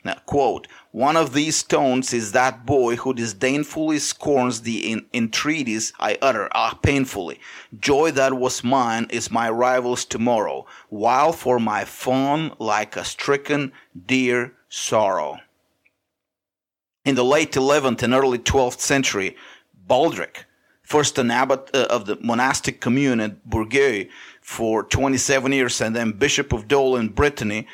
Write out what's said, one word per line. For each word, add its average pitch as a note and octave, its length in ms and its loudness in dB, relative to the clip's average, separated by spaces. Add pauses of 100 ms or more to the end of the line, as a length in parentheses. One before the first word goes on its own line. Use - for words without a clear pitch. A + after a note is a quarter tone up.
Now, F#2+ 120 -6 (120)
quote, C3 400 0 (240)
"One C#3 260 0
of D3 180 2
these D3 220 0
stones C3 560 0
is A2+ 200 -2
that B2 340 2
boy B2 300 2
who C3 180 -2
disdainfully C#3 840 -2
scorns B2 640 0
the A2+ 280 -4
en-, A2 220 -6
entreaties A#2 880 -2
I G#2 200 0
utter, A2 320 2
ah, A2+ 300 -2
painfully. C3 560 -2 (400)
Joy D3 320 2
that C3+ 220 2
was B2+ 320 -2
mine A#2+ 460 0
is A#2 200 -6
my A#2 180 0
rival's B2 560 0
tomorrow, A2 640 -2 (220)
while B2 440 2
for B2 280 2
my G#2+ 240 0
fawn C#3 720 -2
like G#2+ 380 -2
a F2+ 80 -6
stricken C#3+ 640 -2 (240)
deer B2 600 0 (140)
sorrow." F#2 720 -2 (1700)
In C#3 100 2
the B2 100 2
late D3+ 300 2
eleventh C3+ 480 2
and A#2+ 120 2
early C3 240 2
twelfth B2 420 0
century, G#2+ 560 -2 (500)
Baldric, B2+ 600 0 (360)
first - 360 0
an A#2+ 120 2
abbot, C3 420 0
uh, B2 160 2
of A2+ 180 -2
the G2+ 140 -4
monastic A#2+ 600 -2
commune B2+ 400 2
at G#2+ 280 -8
Bourgueil A2+ 600 0 (340)
for A2 400 -2
twenty-seven C3+ 680 0
years B2+ 280 0
and A2+ 160 -2
then A#2 160 -2
Bishop C3 400 0
of G#2+ 160 -4
Dole C3 280 2
in A2 120 -2
Brittany A2+ 640 -2